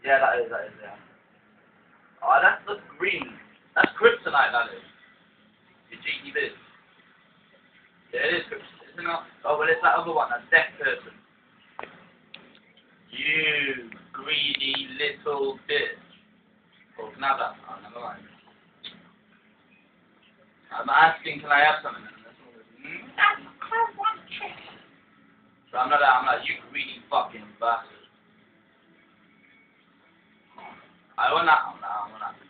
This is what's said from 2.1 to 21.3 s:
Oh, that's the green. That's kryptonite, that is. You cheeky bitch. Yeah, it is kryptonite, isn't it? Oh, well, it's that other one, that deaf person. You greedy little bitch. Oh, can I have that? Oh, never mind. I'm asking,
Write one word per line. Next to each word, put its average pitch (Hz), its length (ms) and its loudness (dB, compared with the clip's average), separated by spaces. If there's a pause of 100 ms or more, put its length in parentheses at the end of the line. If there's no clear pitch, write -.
Oh, - 200 4
that's - 240 4
the - 120 -6 (200)
green. 175 280 -4 (500)
That's 165 220 4
kryptonite, - 560 2
that 117 200 0
is. - 120 -18 (1040)
You - 160 -20
cheeky - 280 -8
bitch. - 240 -4 (1600)
Yeah, 127 120 -2
it 170 160 2
is - 80 -12
kryptonite, - 480 -16
isn't 165 80 -12
it? 170 140 -4 (260)
Oh, 147 140 2
well, - 100 2
it's 165 140 2
that - 180 4
other 165 120 -6
one, 147 200 0
that - 160 -10
deaf 160 320 4
person. - 320 -4 (2000)
You 147 800 -2 (220)
greedy 139 600 -4 (240)
little 143 640 -2 (100)
bitch. 143 320 -2 (1000)
Oh, 110 140 -12
can 135 100 -10
I 139 60 0
have 135 80 2
that? - 160 -4 (160)
Oh, - 140 -14
never 117 180 -16
mind. - 220 -12 (2500)
I'm - 160 -6
asking, 156 520 4